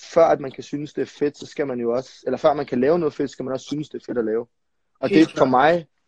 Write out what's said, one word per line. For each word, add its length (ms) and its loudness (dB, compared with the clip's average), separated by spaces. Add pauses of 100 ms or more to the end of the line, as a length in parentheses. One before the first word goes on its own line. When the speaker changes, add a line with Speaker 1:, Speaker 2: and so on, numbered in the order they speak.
(140)
Speaker 1:
før 120 6
at 140 2
man 120 -10
kan 120 -16
synes, 300 -10
det 80 -6
er 40 -4
fedt, 320 -4
så 80 -16
skal 220 -6
man 120 -6
jo 140 -2
også, 180 -6 (140)
eller 120 -4
før 160 2
man 120 -4
kan 160 -2
lave 180 2
noget 140 -2
fedt, 180 -6
skal 140 -12
man 80 -6
også 120 -10
synes, 240 -8
det 120 -14
er 40 -20
fedt 120 -6
at 80 -2
lave. 220 -4 (520)
Og 100 -2
Speaker 2:
Helt 180 4
Speaker 1:
det 40 -16
for 60 -20
Speaker 2:
klart. 120 4
Speaker 1:
mig 380 2 (200)